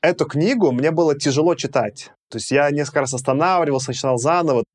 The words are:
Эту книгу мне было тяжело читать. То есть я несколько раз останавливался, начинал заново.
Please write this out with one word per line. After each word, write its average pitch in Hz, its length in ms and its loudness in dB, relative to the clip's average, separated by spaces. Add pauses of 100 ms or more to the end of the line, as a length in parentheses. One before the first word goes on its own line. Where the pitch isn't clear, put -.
Эту 175 240 2
книгу 175 460 2
мне 135 180 0
было 156 280 0
тяжело 151 360 2
читать. - 560 -4 (200)
То - 60 -10
есть - 140 -8
я 143 200 2
несколько 147 300 -2
раз 135 140 -2
останавливался, 143 800 0
начинал 127 260 -2
заново. 151 440 2 (120)